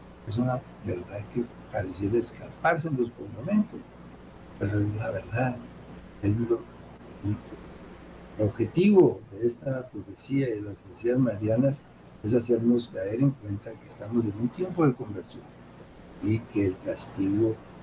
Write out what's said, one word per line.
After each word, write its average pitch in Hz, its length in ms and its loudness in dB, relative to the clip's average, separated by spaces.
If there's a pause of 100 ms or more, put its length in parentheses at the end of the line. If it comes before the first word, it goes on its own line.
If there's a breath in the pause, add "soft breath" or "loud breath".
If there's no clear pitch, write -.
(260)
Es 104 100 -4
una 127 240 2 (240)
verdad 95 360 -6 (120)
que 87 120 0 (260)
pareciera 98 480 0
escaparse 160 720 0
en 147 80 0
los 117 160 0 (240)
momentos, 196 420 0 (800)
pero 101 220 0
es 104 160 0
la 107 140 -2
verdad. 113 460 -2 (640)
Es 104 160 4
lo, 113 200 2 (1800)
el 107 60 2
objetivo 151 760 6 (100)
de 107 160 -2
esta 127 440 -2
profecía 107 580 -2
y 113 60 0
de 104 80 -6
las 101 160 -10
profecías 117 400 0
marianas 113 640 2 (420)
es 107 100 2
hacernos 120 540 4
caer 104 320 -4
en 139 100 6
cuenta 104 420 -8
que - 140 -18
estamos 110 380 -2
en 101 160 -2
un 120 80 0
tiempo 175 360 0
de 131 100 4
conversión - 500 -10 (800)
y 110 180 2
que 101 260 0
el 92 120 0
castigo 101 760 0 (280)